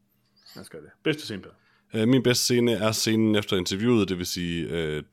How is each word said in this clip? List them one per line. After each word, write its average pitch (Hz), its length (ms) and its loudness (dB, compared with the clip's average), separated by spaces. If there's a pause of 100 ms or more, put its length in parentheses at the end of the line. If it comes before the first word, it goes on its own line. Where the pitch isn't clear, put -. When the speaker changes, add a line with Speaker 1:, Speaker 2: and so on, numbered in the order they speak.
(560)
Speaker 1:
Lad 185 60 -14
os - 60 -20
gøre 110 140 -18
det. - 80 -20 (140)
Bedste 151 180 -2
scene, 98 200 -10
Per. - 80 -20 (440)
Speaker 2:
Øh, 110 140 2
min 127 140 6
bedste 123 220 2
scene 120 280 2
er 110 200 0
scenen 110 440 2
efter 98 200 0
interviewet, 101 520 0
det 92 100 -4
vil 90 80 -6
sige, 85 420 -4
øh, 76 340 -4 (100)